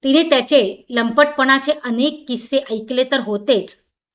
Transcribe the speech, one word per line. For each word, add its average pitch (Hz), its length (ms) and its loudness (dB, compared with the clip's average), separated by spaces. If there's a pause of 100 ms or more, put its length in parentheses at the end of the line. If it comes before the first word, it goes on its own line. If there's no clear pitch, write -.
तिने 302 260 2
त्याचे 254 600 2
लंपटपणाचे 269 800 2
अनेक 294 560 -2
किस्से 247 300 -4
ऐकले 226 460 -4
तर 262 160 -2
होतेच, 208 580 -2 (380)